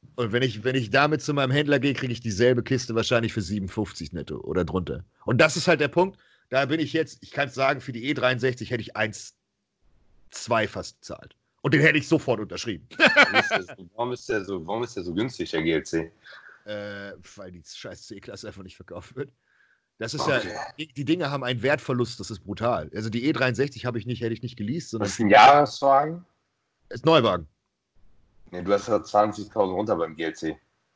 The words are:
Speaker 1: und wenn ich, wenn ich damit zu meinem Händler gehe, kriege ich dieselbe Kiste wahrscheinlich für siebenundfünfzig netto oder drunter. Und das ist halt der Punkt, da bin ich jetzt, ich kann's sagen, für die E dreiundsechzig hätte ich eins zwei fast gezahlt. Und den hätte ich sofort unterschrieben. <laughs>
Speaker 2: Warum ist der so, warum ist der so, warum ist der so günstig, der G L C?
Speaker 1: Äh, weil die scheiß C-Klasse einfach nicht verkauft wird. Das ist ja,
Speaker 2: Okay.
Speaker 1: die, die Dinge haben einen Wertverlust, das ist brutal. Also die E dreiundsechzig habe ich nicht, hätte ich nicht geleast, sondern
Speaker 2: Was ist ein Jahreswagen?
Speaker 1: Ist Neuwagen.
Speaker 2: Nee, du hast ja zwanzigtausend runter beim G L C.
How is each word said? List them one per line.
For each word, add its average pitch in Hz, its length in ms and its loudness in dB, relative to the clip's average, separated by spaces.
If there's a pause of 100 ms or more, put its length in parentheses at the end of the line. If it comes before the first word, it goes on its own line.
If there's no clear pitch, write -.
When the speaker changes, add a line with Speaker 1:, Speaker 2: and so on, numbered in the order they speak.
(160)
Speaker 1:
und 117 160 -4
wenn 120 120 2
ich, 107 200 -2
wenn 127 120 0
ich 120 140 -2
damit 147 320 2
zu 151 120 -4
meinem 135 180 0
Händler 143 280 2
gehe, 139 140 0
kriege 131 180 -4
ich 113 80 -6
dieselbe 117 440 2
Kiste 123 320 -2
wahrscheinlich 117 380 0
für 113 80 -2
siebenundfünfzig 95 720 -6
netto 78 280 -8
oder 85 240 0
drunter. 82 400 -4 (200)
Und 123 140 2
das 156 160 4
ist 156 120 -2
halt 165 120 4
der 147 80 2
Punkt, 185 320 0 (300)
da 135 160 2
bin 147 140 -2
ich 151 140 -4
jetzt, 156 280 -2
ich - 100 -20
kann's 139 220 -4
sagen, 135 260 0
für 127 140 -12
die 113 120 -8
E 143 80 -2
dreiundsechzig 127 580 0
hätte 123 100 -4
ich - 160 -12
eins 110 380 -4 (960)
zwei 113 360 -2
fast - 340 -12
gezahlt. - 340 -18 (260)
Und 139 120 0
den 147 80 6
hätte 156 160 6
ich 143 100 -2
sofort 131 320 2
unterschrieben. 95 520 -8
<laughs> - 60 -20
Speaker 2:
Warum 277 380 6
ist 247 160 2
der 202 120 -2
so, 120 320 -18
warum 123 160 -4
ist - 180 -10
der 107 140 -2
so, 90 240 -8
warum 110 160 -4
ist 117 120 -10
der 95 80 -8
so 87 100 -6
günstig, 95 380 -4
der 80 100 -2
G 82 120 0
L 78 100 -2
C? 82 280 -6 (540)
Speaker 1:
Äh, 101 480 -12 (220)
weil 95 160 -16
die 87 120 -20
scheiß - 440 -18
C-Klasse 104 400 -16
einfach 98 160 -16
nicht 92 120 -20
verkauft 87 400 -18
wird. 139 160 -12 (680)
Das 113 140 -8
ist 147 140 -4
ja, 139 100 0
Speaker 2:
Okay. 107 180 -6 (240)
Speaker 1:
die, 156 80 -10
die 139 180 -10
Dinge 160 240 0
haben 139 140 -6
einen 123 180 -4
Wertverlust, 127 580 -2
das 101 120 -10
ist 98 80 -12
brutal. 98 560 -2
Also 110 140 -6
die 117 160 -4
E 151 60 2
dreiundsechzig 131 540 0
habe 120 140 -2
ich 101 80 -10
nicht, 120 140 -6
hätte 117 120 -2
ich 110 80 -10
nicht - 160 -10
geleast, - 320 -6
sondern 107 160 -4
Speaker 2:
Was 98 80 -4
ist - 60 -10
ein 107 100 2
Jahreswagen? 143 960 8 (680)
Speaker 1:
Ist 123 140 -4
Neuwagen. 113 420 4 (1040)
Speaker 2:
Nee, 90 100 -10
du 92 120 0
hast 101 140 0
ja 107 140 2
zwanzigtausend 104 760 0
runter 107 180 0
beim 80 200 -4
G 80 80 -6
L 80 100 -4
C. 80 260 -8 (360)